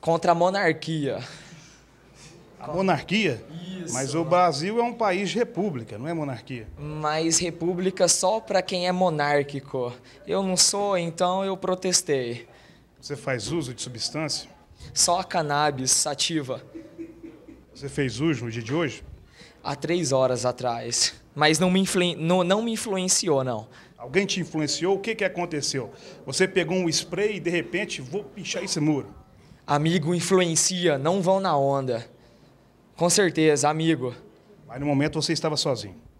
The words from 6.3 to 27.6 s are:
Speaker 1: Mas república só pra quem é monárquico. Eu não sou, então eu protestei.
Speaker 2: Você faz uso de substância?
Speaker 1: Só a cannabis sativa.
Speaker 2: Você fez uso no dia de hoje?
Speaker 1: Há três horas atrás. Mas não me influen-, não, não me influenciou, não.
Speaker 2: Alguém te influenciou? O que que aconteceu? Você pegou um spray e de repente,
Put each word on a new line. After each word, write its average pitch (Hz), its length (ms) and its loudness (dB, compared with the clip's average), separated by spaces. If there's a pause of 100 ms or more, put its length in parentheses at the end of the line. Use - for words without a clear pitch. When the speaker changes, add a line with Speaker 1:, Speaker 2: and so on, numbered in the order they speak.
Speaker 1:
Mas 151 600 0
república 180 720 0
só 190 320 2
pra 190 220 0
quem 180 260 -2
é 185 40 2
monárquico. 143 1000 0 (340)
Eu 190 160 0
não 190 140 0
sou, 202 400 2
então 180 480 0
eu 190 140 -4
protestei. 170 920 -2 (500)
Speaker 2:
Você - 160 -10
faz 127 380 -6
uso 135 220 -4
de - 80 -10
substância? 131 680 -6 (460)
Speaker 1:
Só 175 260 2
a 180 40 -4
cannabis 147 680 0
sativa. 143 720 -2 (1120)
Speaker 2:
Você 139 140 -10
fez 131 320 -2
uso 147 240 0
no 120 60 -6
dia 117 120 -6
de 113 120 -4
hoje? 165 300 -2 (580)
Speaker 1:
Há 139 140 -4
três 160 360 0
horas 127 340 2
atrás. 120 680 -2 (200)
Mas 151 240 4
não 180 120 4
me 185 100 4
influen-, 180 360 2
não, 175 260 2
não 196 200 2
me 233 100 -2
influenciou, 185 720 0
não. 113 240 -4 (280)
Speaker 2:
Alguém 131 280 0
te - 160 -2
influenciou? 160 560 -2
O 190 40 -4
que 220 140 -4
que 214 100 -2
aconteceu? 156 680 -4 (320)
Você 185 240 2
pegou 180 280 0
um 180 120 0
spray 202 480 -2
e 170 40 -8
de 160 100 -2
repente, 175 500 -2